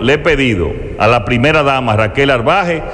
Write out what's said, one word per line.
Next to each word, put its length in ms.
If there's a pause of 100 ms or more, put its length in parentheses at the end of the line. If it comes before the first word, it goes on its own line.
le 120
he 40
pedido 560 (240)
a 100
la 160
primera 400
dama, 320
Raquel 360
Arbaje, 500 (120)